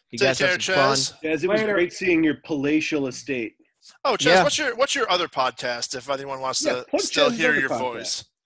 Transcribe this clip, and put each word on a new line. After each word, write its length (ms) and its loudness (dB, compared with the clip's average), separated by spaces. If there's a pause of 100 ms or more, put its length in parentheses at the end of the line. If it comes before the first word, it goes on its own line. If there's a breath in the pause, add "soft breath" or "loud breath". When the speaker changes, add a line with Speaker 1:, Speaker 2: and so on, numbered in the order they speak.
(120)
Speaker 1:
You 80 -8
Speaker 2:
Take 100 4
Speaker 1:
guys 100 0
have 100 4
Speaker 2:
care, 100 0
Speaker 1:
some 160 -2
fun. 220 4
Speaker 2:
Chaz. 160 -2 (100)
Speaker 3:
Chaz, 200 -2
it 60 0
was 120 2
Speaker 4:
Later. 120 0
Speaker 3:
great 200 0
seeing 300 2
your 120 2 (100)
palatial 640 0
estate. 480 -8 (480 soft breath)
Speaker 2:
Oh, 100 2
Chaz, 120 -2
Speaker 1:
Yeah. 180 8
Speaker 2:
what's 140 2
your, 180 -4
what's 200 0
your 160 0
other 160 0
podcast? 680 -4
If 140 -8
anyone 320 -6
wants 220 -2
Speaker 3:
Yeah, 120 0
Speaker 2:
to 80 -6
Speaker 3:
plug 180 -2
Speaker 2:
still 300 2
Speaker 3:
Chaz's 60 -6
Speaker 2:
hear 140 2
Speaker 3:
other 80 2
Speaker 2:
your 100 0
Speaker 3:
podcast. 100 -2
Speaker 2:
voice. 460 -6 (200)